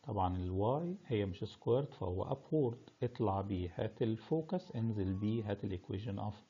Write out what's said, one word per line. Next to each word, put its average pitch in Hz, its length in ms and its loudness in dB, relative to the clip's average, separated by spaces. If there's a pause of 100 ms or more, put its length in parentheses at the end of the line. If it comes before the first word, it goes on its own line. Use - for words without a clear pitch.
طبعا 92 340 2
الواي 110 600 0 (100)
هي 104 200 2
مش 95 180 -4
سكويرد 127 500 0
فهو 92 280 -2
ابورد، 131 560 0 (240)
اطلع 101 380 2
بيه 92 360 0
هات 107 260 -2
الفوكس، 156 760 0
انزل 104 380 2
بيه 104 360 0
هات 101 140 -2
الايكويشن 101 540 -4
اوف 104 320 -6